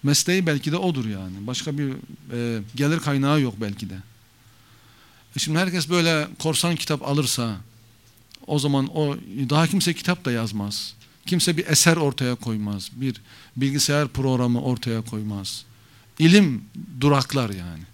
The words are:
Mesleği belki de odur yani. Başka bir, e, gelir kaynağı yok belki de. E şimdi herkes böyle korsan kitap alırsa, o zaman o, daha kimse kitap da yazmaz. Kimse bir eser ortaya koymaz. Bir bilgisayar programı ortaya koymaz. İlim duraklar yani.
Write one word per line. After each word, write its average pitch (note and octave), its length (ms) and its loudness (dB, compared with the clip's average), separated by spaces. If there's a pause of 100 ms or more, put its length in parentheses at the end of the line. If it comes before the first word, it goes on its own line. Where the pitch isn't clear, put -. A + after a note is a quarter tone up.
Mesleği F3 400 4
belki D3 260 0
de E3 60 0
odur E3+ 280 0
yani. G2 420 -6
Başka C#3+ 300 -6
bir, C#3 160 -2 (380)
e, A#2 300 -4 (140)
gelir D3 240 0
kaynağı C#3+ 420 2
yok B2 200 0
belki G2+ 280 -6
de. F#2+ 80 -10 (1400)
E C#3 40 -6
şimdi D#3 200 0
herkes F3 300 0
böyle E3 380 2 (120)
korsan E3 360 0
kitap D3 320 -4
alırsa, B2 500 0 (880)
o D3 120 0
zaman C#3 380 0
o, D3 200 0 (320)
daha D#3 180 4
kimse F3 260 2
kitap - 320 -4
da B2+ 60 -2
yazmaz. G#2 640 -4 (320)
Kimse F3 320 2
bir E3+ 100 -2
eser E3 300 6
ortaya C3+ 380 0
koymaz. G#2 580 -6
Bir B2 280 -6 (360)
bilgisayar C#3 500 2
programı B2 540 2
ortaya A#2+ 400 -2
koymaz. G#2 640 -8 (540)
İlim D#3+ 440 6 (360)
duraklar C#3 500 2
yani. F2 340 -10 (100)